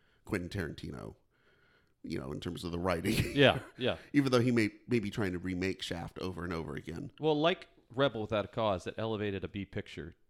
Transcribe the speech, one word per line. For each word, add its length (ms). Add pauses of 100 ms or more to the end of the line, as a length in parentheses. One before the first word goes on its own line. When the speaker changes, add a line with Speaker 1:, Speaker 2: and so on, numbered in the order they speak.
(260)
Speaker 1:
Quentin 240
Tarantino, 680 (880)
you 160
know, 140
in 80
terms 220
of 80
the 80
writing. 520
<laughs> 40
Speaker 2:
Yeah, 240 (180)
yeah. 180 (180)
Speaker 1:
Even 180
though 100
he 100
may, 180 (180)
may 120
be 100
trying 220
to 80
remake 420
Shaft 380
over 240
and 100
over 220
again. 340 (100)
Speaker 2:
Well, 200
like 280 (280)
Rebel 260
Without 240
a 40
Cause, 340
that 160
elevated 440
a 40
B 180
picture 500 (140)